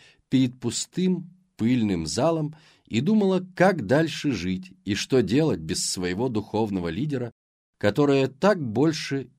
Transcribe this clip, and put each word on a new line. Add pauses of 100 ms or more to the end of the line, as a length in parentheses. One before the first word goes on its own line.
(300)
перед
пустым (280)
пыльным
залом (300)
и
думала, (100)
как
дальше
жить (140)
и
что
делать
без
своего
духовного
лидера, (440)
которая
так
больше